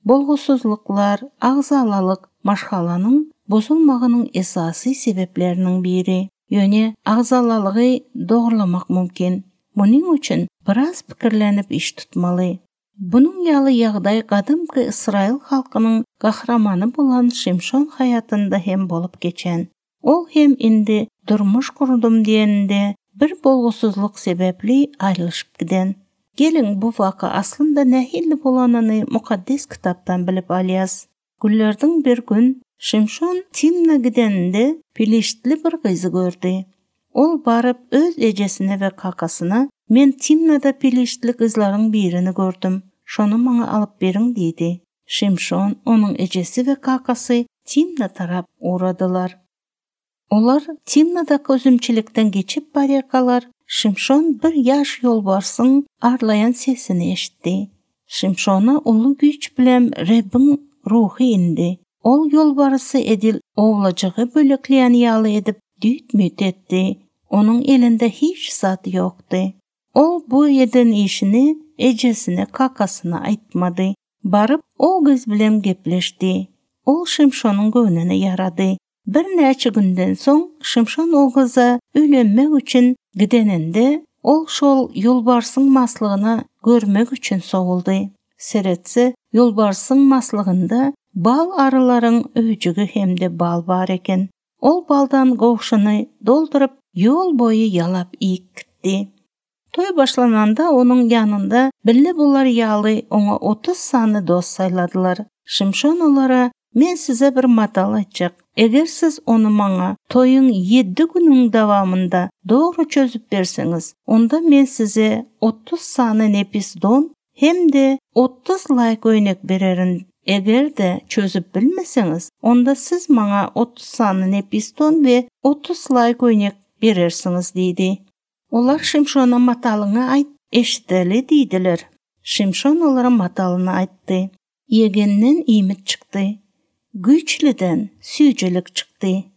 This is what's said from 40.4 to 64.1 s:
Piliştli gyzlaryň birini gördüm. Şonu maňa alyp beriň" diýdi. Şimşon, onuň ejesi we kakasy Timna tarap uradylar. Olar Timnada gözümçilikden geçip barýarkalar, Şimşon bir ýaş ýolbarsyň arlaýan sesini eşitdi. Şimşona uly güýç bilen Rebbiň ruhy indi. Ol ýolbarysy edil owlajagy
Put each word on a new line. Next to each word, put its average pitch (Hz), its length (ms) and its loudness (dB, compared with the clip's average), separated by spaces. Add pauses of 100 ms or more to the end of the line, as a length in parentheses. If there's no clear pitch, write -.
Piliştli 247 580 -2
gyzlaryň 220 600 -2
birini 180 420 -2
gördüm. 185 480 -4 (220)
Şonu 208 300 -2
maňa 240 320 0
alyp 208 360 -4
beriň" 208 320 -2
diýdi. 170 460 -4 (260)
Şimşon, 196 720 -2 (100)
onuň 214 320 2
ejesi 185 460 -4
we 277 100 0
kakasy 247 720 -4 (200)
Timna 302 440 -2
tarap 180 380 -8 (140)
uradylar. 180 800 -4 (920)
Olar 240 320 2 (240)
Timnada 311 640 2
gözümçilikden 240 840 0
geçip 196 440 -6
barýarkalar, 262 680 0 (240)
Şimşon 269 760 0
bir 330 100 2 (120)
ýaş 277 380 0
ýolbarsyň 233 840 0 (180)
arlaýan 226 500 0
sesini 185 600 -4
eşitdi. 190 580 -6 (360)
Şimşona 196 720 0
uly 233 420 2
güýç - 380 -2
bilen 247 320 4
Rebbiň 233 680 2 (320)
ruhy 226 340 2
indi. 175 540 0 (260)
Ol 285 260 2
ýolbarysy 277 680 0 (160)
edil 214 220 0 (200)
owlajagy 202 680 0 (100)